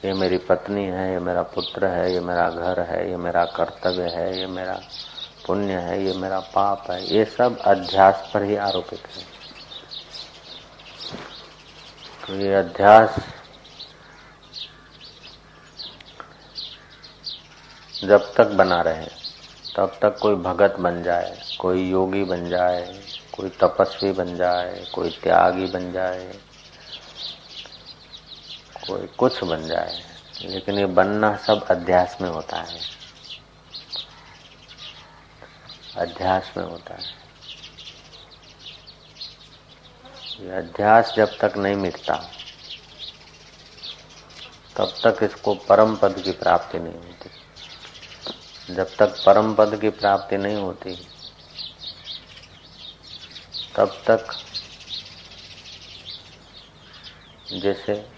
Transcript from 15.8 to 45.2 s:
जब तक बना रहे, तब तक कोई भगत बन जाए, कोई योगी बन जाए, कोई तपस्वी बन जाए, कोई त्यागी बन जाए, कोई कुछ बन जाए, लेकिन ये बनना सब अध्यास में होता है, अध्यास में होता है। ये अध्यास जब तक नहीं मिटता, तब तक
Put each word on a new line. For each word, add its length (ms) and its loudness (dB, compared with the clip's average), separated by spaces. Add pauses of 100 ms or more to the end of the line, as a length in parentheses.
जब 320 6
तक 160 6
बना 300 4
रहे, 260 -2 (680)
तब 260 0
तक 160 2
कोई 160 2
भगत 440 2
बन 240 0
जाए, 340 -2 (240)
कोई 220 2
योगी 420 2
बन 260 -4
जाए, 340 0 (500)
कोई 140 -6 (100)
तपस्वी 540 2
बन 240 -2
जाए, 480 -2 (100)
कोई 160 -2 (120)
त्यागी 440 4
बन 260 -6
जाए, 460 -6 (2500)
कोई 200 -6 (120)
कुछ 260 2
बन 240 -4
जाए, 320 -4 (420)
लेकिन 360 -4
ये 100 2
बनना 480 4
सब 340 0
अध्यास 500 2
में 80 -4
होता 320 -8
है, 200 -12 (3250)
अध्यास 600 -2
में 80 -4
होता 300 -14
है। 240 -14 (3250)
ये 160 -12
अध्यास 600 4
जब 240 4
तक 160 0
नहीं 200 0
मिटता, 380 -2 (2500)
तब 180 -2 (100)
तक 200 4